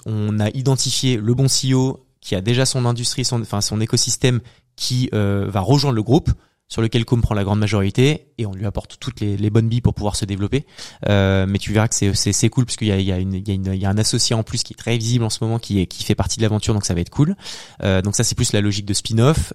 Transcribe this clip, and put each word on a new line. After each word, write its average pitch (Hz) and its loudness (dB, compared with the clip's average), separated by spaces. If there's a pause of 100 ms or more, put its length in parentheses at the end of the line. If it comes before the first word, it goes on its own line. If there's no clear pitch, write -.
on 107 -2
a 104 2
identifié 131 0
le 107 2
bon 135 4
C 131 0
E 131 4
O 131 0 (160)
qui - -4
a 95 0
déjà 120 2
son 127 0
industrie, 120 -2
son, 120 -2
enfin, 104 -4
son 107 -2
écosystème 120 2 (360)
qui, 127 -2
euh, 101 0
va 101 -2
rejoindre 135 2
le 110 0
groupe, - 2 (360)
sur - -4
lequel 113 0
Com 117 2
prend 110 2
la 101 0
grande 101 2
majorité, 107 2
et 113 -4
on 98 -8
lui 95 -8
apporte - -8
toutes - -10
les, 101 -2
les 104 0
bonnes 113 4
billes 120 0
pour 104 4
pouvoir 104 -2
se - -4
développer. 101 -2 (420)
Euh, 95 4
mais 98 0
tu - -6
verras 107 2
que - -8
c'est, 98 0
c'est, - 0
c'est 113 2
cool, 123 0
parce - -6
qu'il 110 -2
y 104 2
a, 95 2
il 95 0
y 98 0
a 90 -2
une, 95 -2
il 95 -8
y 104 0
a - 0
une, 95 -2
il 95 -2
y 98 -4
a 98 0
un 101 0
associé 117 0
en 110 0
plus 113 -6
qui - -16
est - -20
très 117 -2
visible 117 0
en 110 -2
ce - -6
moment, 113 -2
qui 101 -2
est, 90 2
qui - -8
fait 104 0
partie - -2
de 113 -4
l'aventure, 107 0
donc 104 0
ça - -2
va 85 0
être 87 -6
cool. 160 0 (480)
Euh, 95 2
donc 98 -2
ça, 120 0
c'est - -2
plus - -2
la 104 2
logique 101 -2
de 101 -2
spin-off, 117 2